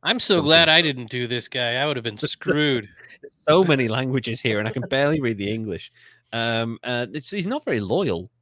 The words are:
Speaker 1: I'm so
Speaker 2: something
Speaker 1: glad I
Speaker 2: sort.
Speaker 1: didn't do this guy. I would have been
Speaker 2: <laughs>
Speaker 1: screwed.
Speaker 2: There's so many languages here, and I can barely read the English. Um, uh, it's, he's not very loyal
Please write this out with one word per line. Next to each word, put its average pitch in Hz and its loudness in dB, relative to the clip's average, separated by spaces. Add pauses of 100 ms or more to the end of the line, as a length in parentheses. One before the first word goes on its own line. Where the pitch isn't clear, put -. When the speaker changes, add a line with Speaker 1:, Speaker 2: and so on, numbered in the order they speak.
Speaker 1:
I'm 220 0
so 208 4
Speaker 2:
something 160 2
Speaker 1:
glad 160 6
I 156 6
Speaker 2:
sort. 170 6
Speaker 1:
didn't 127 -4
do 123 -4
this 120 -4
guy. 123 -2
I 135 -2
would 147 -2
have 117 -8
been 110 -6
Speaker 2:
<laughs> - -
Speaker 1:
screwed. 143 0 (340)
Speaker 2:
There's - -20 (140)
so 165 6
many 135 4
languages 123 -2
here, 107 0
and 107 -2
I 110 -4
can 127 -6
barely 143 2
read 117 -2
the 101 -4
English. 110 -8 (400)
Um, 117 -4
uh, 123 -4
it's, 147 -8
he's 190 -4
not 277 -6
very 143 0
loyal 101 -2 (100)